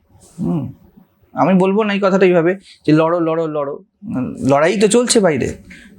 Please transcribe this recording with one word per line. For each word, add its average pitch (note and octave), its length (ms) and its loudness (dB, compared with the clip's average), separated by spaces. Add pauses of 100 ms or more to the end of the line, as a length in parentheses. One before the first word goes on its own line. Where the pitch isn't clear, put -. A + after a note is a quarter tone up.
(400)
হুম, E3 320 -4 (600)
আমি F#3 220 0
বলবো F#3+ 280 2
না G3+ 120 -2
এই G3 60 -2
কথাটা G3 260 2
এইভাবে F3+ 320 2 (280)
যে, D3+ 60 0
"লড়ো, D#3+ 280 0
লড়ো, E3 260 -2
লড়ো।" D3+ 300 -6 (260)
উম, B2+ 320 -6 (140)
লড়াই D#3+ 320 2
তো G#3+ 80 4
চলছে A#3+ 320 2
বাইরে। D#3+ 340 0 (440)